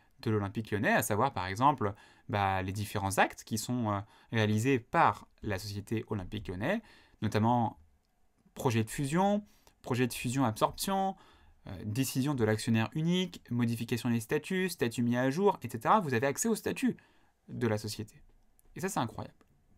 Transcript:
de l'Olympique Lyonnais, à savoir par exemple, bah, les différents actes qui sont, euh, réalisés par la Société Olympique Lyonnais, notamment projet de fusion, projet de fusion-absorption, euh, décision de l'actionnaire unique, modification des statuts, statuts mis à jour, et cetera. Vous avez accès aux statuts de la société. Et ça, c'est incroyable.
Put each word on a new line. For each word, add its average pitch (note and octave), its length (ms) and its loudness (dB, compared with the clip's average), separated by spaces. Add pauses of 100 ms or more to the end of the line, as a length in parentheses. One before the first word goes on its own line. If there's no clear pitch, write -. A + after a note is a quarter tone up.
(220)
de A2+ 100 0
l'Olympique G#2+ 380 -2
Lyonnais, A2 220 0
à G3+ 100 4
savoir A#2 300 2
par F#2 140 -2
exemple, G#2+ 480 2 (340)
bah, F#2+ 340 2
les F#2+ 120 -2
différents G2 460 -2
actes - 260 0
qui A2+ 120 -2
sont, B2 320 -2
euh, G2+ 120 0 (320)
réalisés A2 460 2
par C3+ 480 2 (160)
la G2+ 140 -2
Société G#2 520 -6
Olympique G2+ 400 -6
Lyonnais, C3 320 -2 (400)
notamment A2+ 580 2 (760)
projet A2+ 300 2
de G#2+ 60 -6
fusion, F#3+ 560 0 (360)
projet B2 260 0
de A#2 60 -8
fusion-absorption, D3 1040 0 (520)
euh, - 40 -10 (140)
décision C3 500 -2
de A#2 80 0
l'actionnaire A2 500 2
unique, F3 560 -2
modification A#2+ 600 0
des A#2 100 2
statuts, F#3 500 -2
statuts - 320 -2
mis A#2+ 140 2
à B2+ 140 2
jour, F#3+ 320 2
et A#2 80 -8
cetera. D#3+ 320 2
Vous C#3+ 120 -2
avez C#3 140 2
accès C#3+ 220 0
aux G#3+ 60 2
statuts G#3 420 -2 (500)
de A#2+ 200 -2
la G#2+ 100 2
société. G#2+ 440 -10 (540)
Et C#3+ 60 -10
ça, F#3+ 80 -2
c'est - 100 -2
incroyable. - 380 -6 (400)